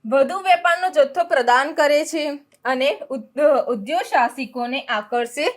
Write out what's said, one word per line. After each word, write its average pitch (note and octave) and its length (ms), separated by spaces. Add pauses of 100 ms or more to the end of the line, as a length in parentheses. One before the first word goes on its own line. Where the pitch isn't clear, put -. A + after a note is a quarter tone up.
વધુ C4+ 320
વેપારનો F4+ 500
જથ્થો D4 360
પ્રદાન C4+ 500
કરે D4 300
છે D4 340 (260)
અને C4 340 (120)
ઉદ-, C4+ 580
ઉદ્યોગ B3 320
સાહસિકોને B3 800
આકર્ષે A#3+ 760